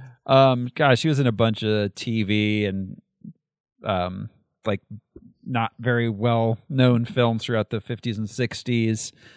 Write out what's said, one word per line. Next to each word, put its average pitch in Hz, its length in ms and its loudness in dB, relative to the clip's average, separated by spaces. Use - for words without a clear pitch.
Um, 131 480 4
gosh, 135 260 4
she 160 80 0
was 143 120 2
in 135 60 2
a 120 60 2
bunch 110 300 0
of 107 320 0
T 113 280 -4
V 104 420 0
and, 95 380 -6
um, 95 460 -4
like, 101 160 -4
not 117 340 -4
very 120 300 0
well 113 480 0
known 127 340 4
films 117 400 0
throughout 110 240 -2
the 110 140 -6
fifties 113 340 -8
and 107 140 -6
sixties. 113 840 -2